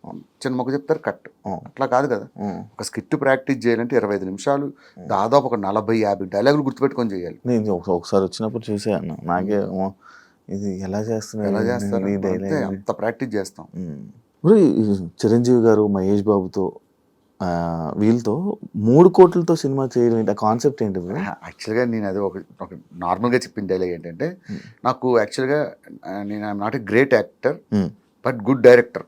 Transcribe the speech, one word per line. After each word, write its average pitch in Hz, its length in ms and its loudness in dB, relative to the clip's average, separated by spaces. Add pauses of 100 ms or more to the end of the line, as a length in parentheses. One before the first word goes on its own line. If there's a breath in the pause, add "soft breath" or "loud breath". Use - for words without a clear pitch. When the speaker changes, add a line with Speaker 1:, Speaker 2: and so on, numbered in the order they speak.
Speaker 1:
అవును. - 140 -16
Speaker 2:
చిన్న - 380 -8
ముక్క 131 160 -4
చెప్తారు, 143 260 -4
కట్. - 300 -8 (160)
Speaker 1:
అవును. 95 200 -8
Speaker 2:
అట్లా 131 200 -4
కాదు 127 220 2
కదా. 117 200 -4 (100)
Speaker 1:
అవును. 98 360 -8
Speaker 2:
ఒక 107 100 -12
స్కిట్ - 380 -6
ప్రాక్టీస్ 135 440 0
చేయాలంటే 120 300 0
ఇరవై 104 200 2
ఐదు 95 100 -6
నిమిషాలు, 139 400 -2
Speaker 1:
ఉమ్. - 420 -16
Speaker 2:
దాదాపు 117 380 2
ఒక 120 100 -2
నలభై, 104 420 -2
యాభై 101 280 0
డైలాగులు 120 360 2
గుర్తుపెట్టుకొని 135 500 -2
చేయాలి. 87 340 -8
Speaker 1:
నేను 107 280 0
ఒక-, 87 160 -4
ఒకసారి 95 340 2
వచ్చినప్పుడు 110 480 -6
చూసే 104 200 -4
అన్న, 87 320 -4
నాకే, 95 340 -2
Speaker 2:
ఉమ్. 95 240 -4
Speaker 1:
"ఓ, 98 100 -4 (580 soft breath)
ఇది 98 320 -6
ఎలా 95 200 -6
చేస్తున్నారు 107 480 -4
Speaker 2:
ఎలా 104 120 0
Speaker 1:
ఇది, 113 80 0
Speaker 2:
చేస్తారు? 101 380 -2
Speaker 1:
ఈ 101 80 0
Speaker 2:
అంతే, 95 160 -2
Speaker 1:
డైలాగ్ 95 220 -4
ఇది?" 120 100 -2
Speaker 2:
అంత 98 280 -6
ప్రాక్టీస్ 113 440 -6
చేస్తాం. 95 400 -8
Speaker 1:
ఉమ్. 82 340 -10
ఇప్పుడు - 460 2
ఈ 151 280 4 (240)
చిరంజీవి 120 540 2
గారు, 107 260 6
మహేష్ 98 360 0
బాబుతో, 95 480 0 (720)
ఆ, 92 60 -4 (500)
వీళ్ళతో 117 600 0 (180)
మూడు 131 340 6
కోట్లతో 175 460 6
సినిమా 135 420 -2
చేయడం 117 200 4
ఏంటి? 107 140 0
ఆ - 20 0
కాన్సెప్ట్ 117 500 0
ఏంటి 92 160 -4
బ్రో? 90 160 -8
Speaker 2:
ఆ, 156 40 -6
యాక్చువల్‌గా 110 680 -4
నేను 110 220 -4
అది 95 120 -4
ఒక, 95 180 -4 (240)
ఒక 85 80 -14 (240)
నార్మల్గా 92 440 0
చెప్పిన 104 280 -4
డైలాగ్ 92 240 -2
ఏంటంటే, 87 480 -8 (120 loud breath)
Speaker 1:
ఉమ్. 95 100 -8 (260 loud breath)
Speaker 2:
నాకు 127 320 0
యాక్చువల్‌గా, 131 540 -2 (340)
ఆ, 101 180 -10
నేను, 104 300 -8
I'm 101 100 -6
not 110 120 -4
a 117 120 -6
great 127 220 4
actor, - 460 0 (180)
Speaker 1:
ఉమ్. 95 160 0 (360)
Speaker 2:
but 127 120 -2
good 117 240 0
director. 120 460 8